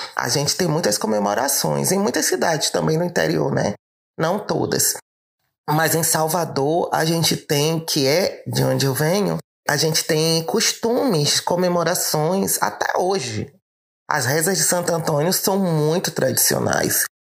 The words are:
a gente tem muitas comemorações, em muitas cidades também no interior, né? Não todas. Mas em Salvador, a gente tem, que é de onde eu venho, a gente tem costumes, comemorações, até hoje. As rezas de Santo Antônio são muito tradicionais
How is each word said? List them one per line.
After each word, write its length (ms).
a 140
gente 260
tem 140
muitas 300
comemorações, 920
em 80
muitas 280
cidades 420
também 300
no 60
interior, 460
né? 220
Não 220
todas. 560
Mas 280
em 80
Salvador, 880
a 140
gente 280
tem, 460
que 260
é 400
de 160
onde 220
eu 80
venho, 460
a 120
gente 260
tem 400
costumes, 960
comemorações, 1200
até 360
hoje. 520
As 200
rezas 320
de 40
Santo 320
Antônio 380
são 260
muito 520
tradicionais 920